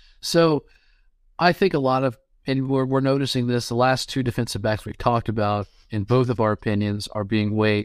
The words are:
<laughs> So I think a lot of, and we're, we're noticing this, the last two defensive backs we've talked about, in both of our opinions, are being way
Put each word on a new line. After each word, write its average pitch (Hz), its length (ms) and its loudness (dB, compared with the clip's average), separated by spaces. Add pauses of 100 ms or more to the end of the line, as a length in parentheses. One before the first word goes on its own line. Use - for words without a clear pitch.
<laughs> - 160 -20
So 165 440 2 (720)
I 175 140 4
think 190 220 2
a 156 40 2
lot 131 260 2
of, 127 140 -2 (280)
and 135 220 -2
we're, 135 160 0
we're 135 160 0
noticing 135 460 0
this, 120 220 -2
the 117 80 -4
last 127 320 0
two 135 160 -4
defensive 117 380 -4
backs 107 220 -2
we've - 140 -12
talked 117 300 0
about, 104 400 -2 (220)
in 107 140 -2
both 120 240 2
of 123 120 -2
our 107 120 2
opinions, 104 560 -2
are 107 160 -6
being 104 300 0
way 107 300 2